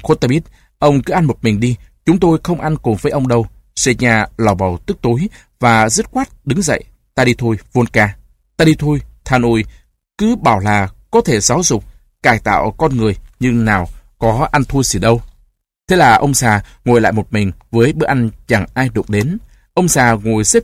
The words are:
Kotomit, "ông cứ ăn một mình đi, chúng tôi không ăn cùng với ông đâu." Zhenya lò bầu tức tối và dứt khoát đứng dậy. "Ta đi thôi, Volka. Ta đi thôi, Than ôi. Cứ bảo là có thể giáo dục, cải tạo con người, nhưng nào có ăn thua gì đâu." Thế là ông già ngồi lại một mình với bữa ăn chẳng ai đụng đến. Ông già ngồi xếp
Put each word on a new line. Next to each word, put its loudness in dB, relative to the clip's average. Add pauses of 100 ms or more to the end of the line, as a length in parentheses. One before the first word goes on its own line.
Kotomit, 0 (360)
"ông 2
cứ -6
ăn 0
một -2
mình 0
đi, -2 (300)
chúng 2
tôi 2
không -4
ăn -4
cùng -2
với -4
ông -2
đâu." 0 (300)
Zhenya 0 (100)
lò 2
bầu -2
tức -6
tối -2 (320)
và 2
dứt -2
khoát -6 (160)
đứng -2
dậy. -4 (300)
"Ta 0
đi 2
thôi, -2 (160)
Volka. 0 (400)
Ta 2
đi 4
thôi, -2 (240)
Than 0
ôi. 0 (540)
Cứ 0
bảo 0
là 0 (220)
có 2
thể 0
giáo -2
dục, -2 (380)
cải 2
tạo 0
con -2
người, 0 (240)
nhưng 0
nào 0 (300)
có 0
ăn 0
thua -2
gì -2
đâu." 2 (680)
Thế 2
là 6
ông 2
già 0 (220)
ngồi 4
lại 2
một -4
mình -2 (180)
với 2
bữa -2
ăn 0 (160)
chẳng 0
ai -2
đụng -2
đến. -2 (360)
Ông 0
già 2
ngồi 0
xếp 0